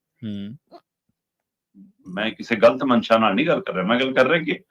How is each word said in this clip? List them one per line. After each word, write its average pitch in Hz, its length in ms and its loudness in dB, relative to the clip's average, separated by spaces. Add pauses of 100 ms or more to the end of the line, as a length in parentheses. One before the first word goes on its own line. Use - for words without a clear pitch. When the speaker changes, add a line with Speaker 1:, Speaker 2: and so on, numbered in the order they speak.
(240)
Speaker 1:
ਹੂੰ। 104 340 -10 (1500)
Speaker 2:
ਮੈਂ 101 240 -6
ਕਿਸੇ 113 240 -6
ਗਲਤ 123 280 4
ਮਨਸ਼ਾ 117 340 2
ਨਾਲ 107 180 2
ਨਹੀਂ 147 120 0
ਗੱਲ 151 140 0
ਕਰ - 120 -8
ਰਿਹਾ, 90 120 -4
ਮੈਂ 120 140 0
ਗੱਲ 131 140 -2
ਕਰ 131 140 4
ਰਿਹਾ 160 160 0
ਕਿ 98 160 -6 (120)